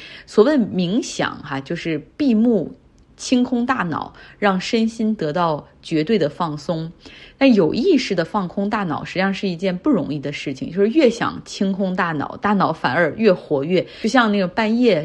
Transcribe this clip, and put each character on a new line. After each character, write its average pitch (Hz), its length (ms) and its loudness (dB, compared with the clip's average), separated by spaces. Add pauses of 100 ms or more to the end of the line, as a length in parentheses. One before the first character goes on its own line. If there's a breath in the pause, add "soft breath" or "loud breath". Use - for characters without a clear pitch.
(260 loud breath)
所 - 180 4
谓 294 140 4
冥 185 440 0
想 - 400 -6
哈， 135 160 -8
就 135 160 -8
是 165 240 -4 (200)
闭 277 160 2
目 214 380 2 (440)
清 - 260 0
空 247 240 -2
大 262 100 0
脑， 156 360 -4 (260 loud breath)
让 190 220 0
身 226 260 0
心 220 280 -2
得 196 180 -4
到 165 340 -2 (160 loud breath)
绝 156 220 -2
对 220 120 2
的 160 120 2
放 151 280 -4
松。 165 360 -6 (440 loud breath)
但 269 160 6
有 196 220 4
意 311 240 4
识 - 160 -2
的 170 100 0
放 190 220 -4
空 202 240 -4
大 208 140 -2
脑， 156 180 -4
实 - 120 -10
际 - 40 -4
上 196 160 0
是 196 140 -4
一 175 80 -4
件 180 200 -2
不 233 140 0
容 151 240 0
易 151 60 -4
的 139 100 -6
事 143 240 -8
情， - 160 -10
就 170 100 -2
是 202 100 4
越 269 200 4
想 165 340 -4
清 - 280 -2
空 185 240 -2
大 175 160 -2
脑， - 240 -6
大 202 160 0
脑 165 200 2
反 143 200 -2
而 156 240 2
越 220 160 6
活 147 320 -2
跃， 175 200 0 (180 loud breath)
就 226 60 0
像 233 220 4
那 202 80 0
个 190 80 0
半 220 320 0
夜 202 260 2